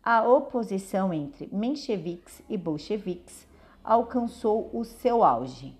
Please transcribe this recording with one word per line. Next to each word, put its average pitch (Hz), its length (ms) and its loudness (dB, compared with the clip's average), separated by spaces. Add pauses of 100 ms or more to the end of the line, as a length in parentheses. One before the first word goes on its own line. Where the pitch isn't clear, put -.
a 233 260 4
oposição 196 840 2
entre 147 380 -6
mencheviques 196 1000 -6
e 214 60 -4
bolcheviques 180 920 -6 (340)
alcançou 226 920 0
o 226 100 -4
seu 233 400 2
auge. 127 560 0